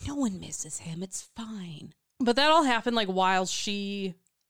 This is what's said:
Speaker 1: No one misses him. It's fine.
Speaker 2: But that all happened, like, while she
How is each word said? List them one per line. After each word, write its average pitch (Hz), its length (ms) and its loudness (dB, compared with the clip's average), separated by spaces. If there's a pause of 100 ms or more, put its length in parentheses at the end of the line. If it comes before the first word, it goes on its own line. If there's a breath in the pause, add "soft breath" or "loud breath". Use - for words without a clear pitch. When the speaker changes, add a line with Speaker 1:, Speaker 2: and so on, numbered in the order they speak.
Speaker 1:
No 285 80 -6
one 220 240 -2
misses - 400 -10
him. 170 240 -8
It's 190 180 -10 (140)
fine. 196 580 -12 (260)
Speaker 2:
But 233 180 4
that 285 140 6
all 320 120 8
happened, 233 320 2
like, 214 140 2
while 185 360 4
she 202 680 -4 (360)